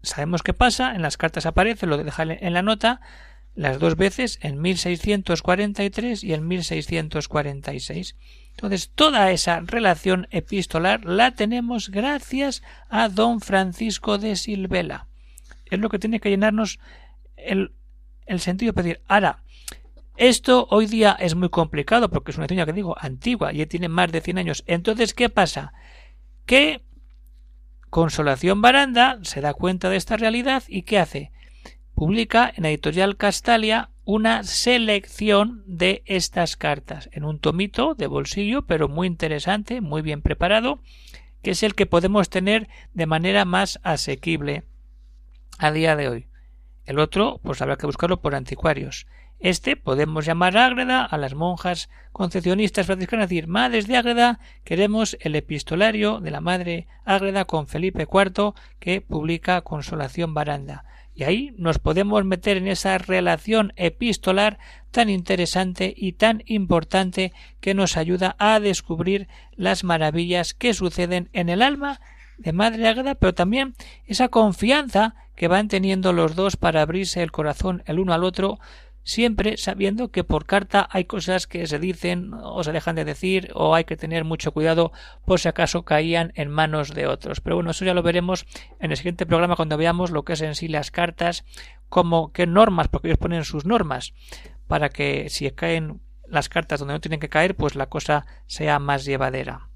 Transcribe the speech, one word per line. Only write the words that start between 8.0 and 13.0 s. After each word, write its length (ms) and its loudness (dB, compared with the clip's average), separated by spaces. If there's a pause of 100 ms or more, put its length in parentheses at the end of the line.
Entonces, 420 -4
toda 380 4
esa 260 0
relación 720 0
epistolar 760 -2
la 280 4
tenemos 560 -2
gracias 760 -4 (260)
a 200 2